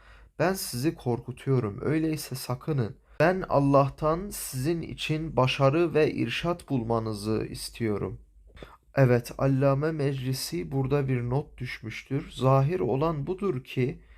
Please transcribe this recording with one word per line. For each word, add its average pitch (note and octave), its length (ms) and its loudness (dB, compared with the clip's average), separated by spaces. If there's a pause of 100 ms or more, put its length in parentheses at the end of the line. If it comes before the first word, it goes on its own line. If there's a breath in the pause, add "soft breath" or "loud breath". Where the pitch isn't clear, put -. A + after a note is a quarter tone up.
(400 soft breath)
Ben E3+ 140 2
sizi E3 420 -4
korkutuyorum, A#2+ 840 -2
öyleyse D#3 540 -2
sakının. B2+ 600 -4 (240 soft breath)
Ben F3+ 300 2
Allah'tan C#3+ 800 2
sizin D3+ 520 -4
için D#3 540 -4
başarı C#3 580 4
ve D3+ 200 4
irşat E3+ 560 -4
bulmanızı A2 800 -2
istiyorum." G#2+ 680 -4 (760 loud breath)
Evet, B2 420 4
Allame C#3 540 2
Meclisi C#3+ 800 -4
burada C3+ 360 0
bir A#2+ 220 0
not C#3 280 -2
düşmüştür. - 720 -8
Zahir C3+ 480 4
olan C#3+ 480 0
budur F#3 360 -2
ki, C3+ 360 -2 (180 soft breath)